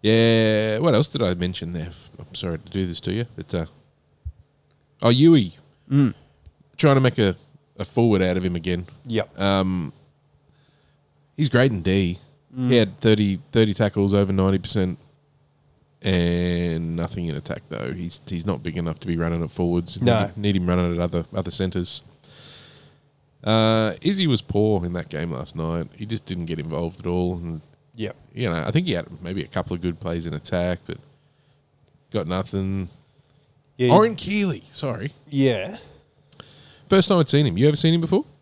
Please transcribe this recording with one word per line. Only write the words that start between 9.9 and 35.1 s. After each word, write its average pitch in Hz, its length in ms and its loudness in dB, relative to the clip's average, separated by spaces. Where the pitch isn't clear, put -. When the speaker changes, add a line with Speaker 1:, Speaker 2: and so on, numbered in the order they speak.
Speaker 1:
he's 147 120 0
great 127 220 4
in 95 120 -4
D. 92 340 2
Speaker 2:
Mm. 127 120 -2
Speaker 1:
He 127 80 4
had 104 200 2
thirty, 104 440 2
thirty 110 240 4
tackles, 101 400 2
over 101 180 2
ninety 95 240 2
percent, 92 400 -2
and 87 960 0
nothing 85 320 -6
in 76 80 -6
attack, - 340 -10
though. 60 240 -8
He's, 85 340 -10
he's 85 180 -6
not 90 180 -4
big 82 140 -6
enough 82 240 -4
to - 60 -10
be 85 100 -2
running 85 260 -2
at 80 80 -8
forwards. 87 500 -2
Speaker 2:
No. 117 240 2
Speaker 1:
Need, 95 120 -10
need 104 200 0
him 90 100 0
running 87 280 0
at 82 40 -4
other, 87 260 -2
other 90 160 -6
centres. 90 500 -4
Uh, 110 580 2
Izzy 190 260 0
was 127 140 2
poor 104 440 0
in 87 80 -4
that 85 160 -6
game 82 220 -6
last 76 240 -10
night. 82 400 -4
He 107 100 -12
just 110 200 -8
didn't 87 200 -8
get 80 140 -6
involved 80 400 -6
at - 80 -12
all. 90 300 -2
And, 82 240 -10
Speaker 2:
Yep. 110 200 -8
Speaker 1:
you 120 160 -4
know, 82 160 -4
I - 60 -6
think 180 160 0
he 156 60 -2
had 85 280 -8
maybe 90 220 -8
a - 40 -10
couple 90 280 -6
of 82 60 -8
good 87 180 -4
plays 85 260 -6
in 82 80 -8
attack, 87 520 -4
but - 120 -12
got 92 160 -4
nothing. 95 600 -4
Speaker 2:
Yeah. 123 160 4
Speaker 1:
Oren 214 220 4
Keeley, 196 560 -2
sorry. 131 400 -8